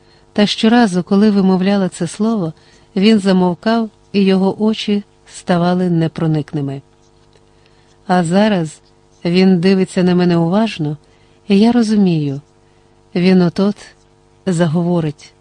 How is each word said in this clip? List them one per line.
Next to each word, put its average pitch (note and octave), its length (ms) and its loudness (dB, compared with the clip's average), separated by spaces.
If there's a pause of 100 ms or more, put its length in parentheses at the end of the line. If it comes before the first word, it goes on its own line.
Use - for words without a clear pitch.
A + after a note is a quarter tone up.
(320)
Та G#3 140 2
щоразу, A3 560 0
коли G3+ 280 2
вимовляла F#3+ 580 0
це F3 180 -8
слово, G#3 460 -4 (440)
він G#3+ 220 2
замовкав, F#3+ 720 -2 (220)
і G3+ 120 0
його F#3+ 380 0
очі G#3+ 400 -2 (240)
ставали F3+ 640 -2
непроникними. D#3 920 -4 (1200)
А F3+ 180 0
зараз F3+ 560 -2 (440)
він F#3 360 2
дивиться F#3+ 420 0
на F3+ 120 2
мене F3 220 2
уважно, E3+ 600 -2 (520)
і G3 100 4
я A3+ 140 4
розумію, F#3 680 0 (720)
він F#3 280 2
от-от G3 340 -2 (680)
заговорить, E3+ 960 -2